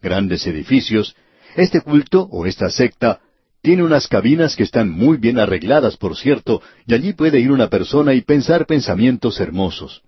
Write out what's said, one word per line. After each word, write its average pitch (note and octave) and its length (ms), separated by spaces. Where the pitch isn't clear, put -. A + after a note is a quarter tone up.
grandes F#2 460
edificios, G#2+ 680
este F3+ 240
culto D3 500
o F2 160
esta F#2 240
secta A#2+ 480
tiene F3 200
unas D#3 240
cabinas C#3 480
que - 80
están G#2+ 300
muy B2+ 240
bien A#2+ 240
arregladas, G2+ 560
por E2 200
cierto, - 460
y A#2 80
allí D#3 200
puede D3+ 260
ir B2 100
una B2+ 180
persona C#3 460
y B2 60
pensar D3+ 440
pensamientos A#2+ 760
hermosos. F2 680